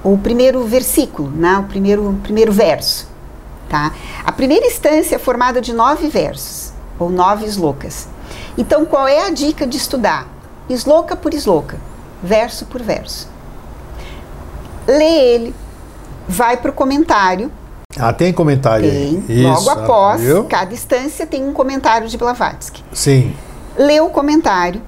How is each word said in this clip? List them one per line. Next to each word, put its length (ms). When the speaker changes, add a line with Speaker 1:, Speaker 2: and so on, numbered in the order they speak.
Speaker 1:
o 120
primeiro 480
versículo, 680
né? 260
O 60
primeiro, 580
primeiro 300
verso, 560
tá? 240
A 80
primeira 360
instância 480
é 40
formada 400
de 140
nove 340
versos, 640
ou 100
nove 380
slokas. 600
Então, 280
qual 220
é 200
a 20
dica 380
de 100
estudar? 500
Sloka 460
por 180
sloka, 440
verso 420
por 160
verso. 480
Lê 180
ele, 200
vai 300
pro 160
comentário. 800
Speaker 2:
Ah, 160
tem 200
comentário 560
aí. 380
Speaker 1:
Tem, 140
Speaker 2:
Isso, 60
Speaker 1:
logo 220
após, 520
Speaker 2:
viu? 240
Speaker 1:
cada 280
instância 520
tem 220
um 60
comentário 540
de 100
Blavatsky. 680
Speaker 2:
Sim. 400
Speaker 1:
Lê 240
o 80
comentário 800